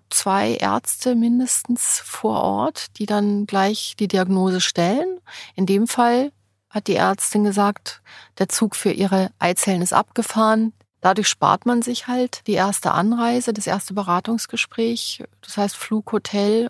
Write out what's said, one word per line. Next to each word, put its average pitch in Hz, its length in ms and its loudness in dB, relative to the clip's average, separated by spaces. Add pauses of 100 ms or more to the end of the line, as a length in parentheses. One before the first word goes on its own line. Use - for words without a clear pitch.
zwei 202 460 0
Ärzte 226 600 -2
mindestens 240 880 0
vor - 380 -2
Ort, 208 460 -2 (120)
die 214 60 -4
dann 208 400 0
gleich 202 540 -2
die 202 100 0
Diagnose 185 540 2
stellen. 277 560 0 (360)
In 190 120 0
dem 196 220 2
Fall 247 440 2 (360)
hat - 200 -4
die 190 80 2
Ärztin 202 480 2
gesagt, 202 580 0 (360)
der - 100 0
Zug - 260 0
für - 160 0
ihre 190 480 2
Eizellen 180 420 0
ist 180 120 0
abgefahren. 220 800 2 (280)
Dadurch 190 280 2
spart - 380 2
man 240 160 2
sich 240 260 -6
halt 247 400 -4
die 208 60 0
erste 190 360 0
Anreise, 233 600 0
das 208 160 -6
erste 190 260 -4
Beratungsgespräch. 220 1300 -4 (180)
Das - 160 -14
heißt, 202 200 -2
Flug, - 340 -4
Hotel 208 600 0